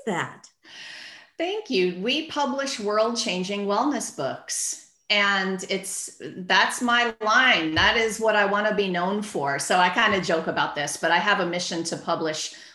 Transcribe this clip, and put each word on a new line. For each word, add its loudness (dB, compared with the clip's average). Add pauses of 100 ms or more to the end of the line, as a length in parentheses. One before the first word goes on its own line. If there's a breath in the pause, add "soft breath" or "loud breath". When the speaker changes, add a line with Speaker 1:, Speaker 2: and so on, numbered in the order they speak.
Speaker 1:
that? -6 (880 loud breath)
Speaker 2:
Thank -4
you. 2
We -2
publish -2
world-changing 0
wellness 0
books. -6 (180)
And 2
it's, -6
that's 0
my 2
line. 4
That 4
is 0
what 2
I 6
wanna 2
be 0
known 0
for. -2
So 2
I 6
kinda 2
joke 0
about 0
this, -4
but 0
I 6
have 2
a 2
mission -4
to -4
publish -4 (180 loud breath)